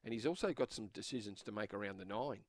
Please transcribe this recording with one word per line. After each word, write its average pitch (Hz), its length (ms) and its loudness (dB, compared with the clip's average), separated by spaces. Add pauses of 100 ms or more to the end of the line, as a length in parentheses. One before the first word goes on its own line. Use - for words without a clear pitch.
and 113 100 -2
he's 117 120 2
also 180 280 4
got 127 180 4
some 110 220 -4
decisions 104 500 -4
to - 80 -6
make 104 220 0
around 101 240 0
the 95 80 -8
nine, 110 420 0